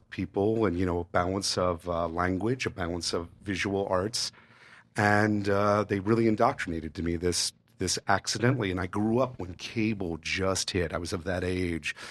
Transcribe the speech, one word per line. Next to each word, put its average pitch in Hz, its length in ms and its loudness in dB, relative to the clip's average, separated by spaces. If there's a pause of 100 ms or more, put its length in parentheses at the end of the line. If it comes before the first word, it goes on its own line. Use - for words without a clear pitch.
people 104 560 0
and, 87 140 2
you 92 80 2
know, 87 140 0
a 87 40 -6
balance 92 540 -2
of, 90 280 0
uh, 85 220 -2
language, 92 560 0
a 92 60 -2
balance 87 420 -4
of 85 160 -4 (140)
visual 98 480 -2
arts. 98 420 0 (640)
And, 104 540 4
uh, 101 340 4
they 101 140 0
really 113 300 4
indoctrinated 95 640 0
to - 80 -4
me 85 140 0
this, 85 360 0 (260)
this 92 180 0 (120)
accidentally. 110 640 2
And 90 80 -2
I 90 80 -4
grew 110 320 0
up 127 180 -2
when 87 160 -10
cable 98 640 -4
just 95 520 -2
hit. 85 200 0
I 85 60 -4
was 85 140 -6
of 90 120 -6
that 92 200 -2
age 90 500 -2 (160)